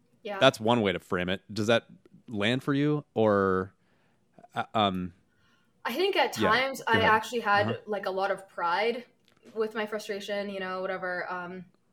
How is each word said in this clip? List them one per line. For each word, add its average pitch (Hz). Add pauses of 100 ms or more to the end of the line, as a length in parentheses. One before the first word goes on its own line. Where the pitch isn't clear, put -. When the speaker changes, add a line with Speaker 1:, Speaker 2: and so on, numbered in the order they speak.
(240)
Speaker 1:
Yeah. 202
Speaker 2:
That's 135
one 113
way 98
to 85
frame 90
it. 95 (120)
Does 107
that 117 (420)
land 113
for 147
you 147
or, 98 (800)
uh, 117 (100)
um, 92 (720)
Speaker 1:
I 247
think 370
at 277
Speaker 2:
yeah, 208
Speaker 1:
times 262
Speaker 2:
go -
Speaker 1:
I 220
Speaker 2:
ahead. 220
Speaker 1:
actually 220
had, 202
Speaker 2:
Uh-huh. 226
Speaker 1:
like, 202
a 185
lot 190
of 185
pride 202 (480)
with 220
my 214
frustration, 202
you 196
know, 185
whatever. 185
Um, 180 (280)